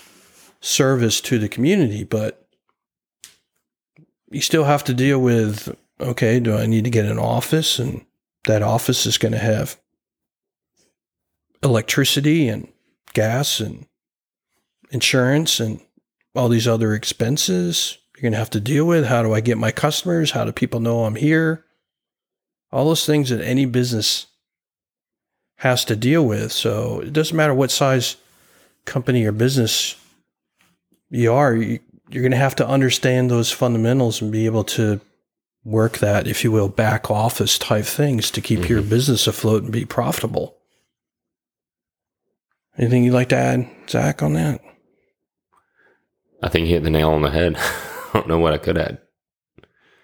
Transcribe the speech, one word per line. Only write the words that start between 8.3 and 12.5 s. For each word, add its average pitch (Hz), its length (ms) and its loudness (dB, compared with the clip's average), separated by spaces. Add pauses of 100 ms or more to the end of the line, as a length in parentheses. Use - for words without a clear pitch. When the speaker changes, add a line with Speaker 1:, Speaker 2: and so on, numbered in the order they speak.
Speaker 1:
that 107 160 2
office 113 420 0
is - 140 0
gonna 110 200 -2
have 107 380 -2 (1900)
electricity 139 840 2
and 107 200 -6 (440)